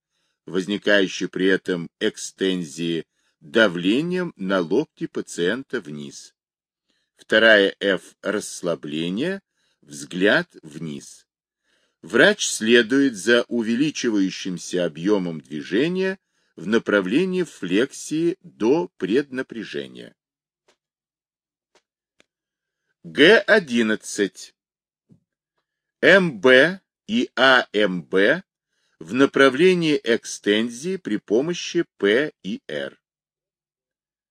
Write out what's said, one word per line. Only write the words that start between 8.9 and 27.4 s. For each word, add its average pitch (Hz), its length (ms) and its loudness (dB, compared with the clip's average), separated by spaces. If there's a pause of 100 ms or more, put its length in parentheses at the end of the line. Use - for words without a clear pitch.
взгляд 139 680 -2 (140)
вниз. - 640 -14 (760)
Врач 143 460 2
следует 120 680 2
за 120 280 2
увеличивающимся 107 1400 -2
объёмом 85 560 -2
движения 156 800 -4 (380)
в - 100 -14
направлении 117 760 0
флексии 151 1000 -4
до 156 560 -2
преднапряжения. 92 1160 -6 (3000)
Г 175 360 4
одиннадцать. 117 1160 -2 (1500)
М 165 360 4
Б 131 420 4 (260)
и 120 280 -4
А 127 380 4